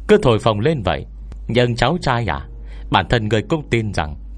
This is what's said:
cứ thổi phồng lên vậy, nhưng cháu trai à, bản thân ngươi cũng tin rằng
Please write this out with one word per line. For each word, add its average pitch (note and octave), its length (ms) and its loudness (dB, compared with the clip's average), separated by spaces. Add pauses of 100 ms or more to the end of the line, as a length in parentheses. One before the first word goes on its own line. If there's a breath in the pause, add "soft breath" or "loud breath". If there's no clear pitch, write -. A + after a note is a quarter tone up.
cứ G#3 140 8
thổi A2+ 160 4
phồng G#2 220 2
lên C#3+ 220 0
vậy, E2 240 -2 (420)
nhưng A#2+ 280 2
cháu C#3 260 2
trai A#2+ 240 0
à, C#2+ 200 -4 (440 loud breath)
bản F#2+ 200 4
thân A2 180 2
ngươi G#2+ 140 2
cũng D3+ 280 -4
tin G#2+ 240 0
rằng D2+ 220 -4 (220)